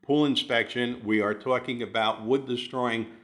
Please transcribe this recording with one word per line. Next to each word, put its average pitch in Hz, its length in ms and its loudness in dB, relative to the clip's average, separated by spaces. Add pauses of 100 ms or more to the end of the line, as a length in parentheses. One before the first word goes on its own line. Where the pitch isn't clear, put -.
pool 147 240 4
inspection. 120 760 0
We 107 160 2
are 104 140 2
talking 123 480 -2
about 110 420 0
wood 131 220 0
destroying 123 600 -2 (180)